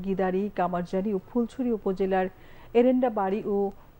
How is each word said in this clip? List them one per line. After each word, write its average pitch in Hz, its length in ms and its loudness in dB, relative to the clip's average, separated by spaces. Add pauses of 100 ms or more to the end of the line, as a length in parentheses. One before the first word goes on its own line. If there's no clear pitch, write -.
গিদারি, 190 400 0 (120)
কামারজানি 185 580 -2
ও 185 140 0
ফুলছড়ি 240 440 -2
উপজেলার 190 560 0 (460)
এরেন্ডাবাড়ি 233 680 4 (140)
ও - 20 2 (440)